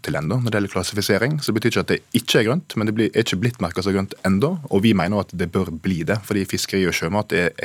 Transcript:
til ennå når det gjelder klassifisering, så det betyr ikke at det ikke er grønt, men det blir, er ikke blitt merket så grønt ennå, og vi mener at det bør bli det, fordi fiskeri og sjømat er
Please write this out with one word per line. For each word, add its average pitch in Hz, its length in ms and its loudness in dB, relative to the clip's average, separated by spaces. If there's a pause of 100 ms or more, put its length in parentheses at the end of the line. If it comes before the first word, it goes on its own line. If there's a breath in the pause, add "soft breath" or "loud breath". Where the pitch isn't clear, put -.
til 78 80 -2
ennå 78 240 -2
når 120 80 -2
det 110 80 0
gjelder 101 160 0
klassifisering, 101 600 0 (100)
så - 80 -2
det 107 60 2
betyr 110 160 0
ikke 98 100 0
at - 80 -6
det - 60 2 (180)
ikke - 240 2
er 110 80 4
grønt, 147 320 -2
men 107 80 0
det 110 80 0
blir, 110 160 2
er 113 140 2
ikke 95 160 -2
blitt 120 180 -2
merket 90 240 -2
så 98 80 0
grønt 98 220 0 (100)
ennå, 98 300 2 (180)
og 98 140 4
vi 113 100 6
mener 95 240 0
at 92 160 -4
det 85 160 -2
bør 95 160 0 (160)
bli 95 140 0 (100)
det, 98 160 2
fordi 98 240 -2
fiskeri 98 400 0
og 82 80 0
sjømat 98 400 -2
er 90 140 2 (160)